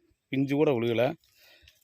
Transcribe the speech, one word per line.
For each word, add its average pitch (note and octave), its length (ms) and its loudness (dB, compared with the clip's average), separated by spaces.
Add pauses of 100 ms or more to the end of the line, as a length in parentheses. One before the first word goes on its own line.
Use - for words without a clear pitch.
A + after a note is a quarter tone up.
(280)
பிஞ்சு C3+ 280 -2
கூட D3+ 160 2
விழுகல, A#2 420 0 (720)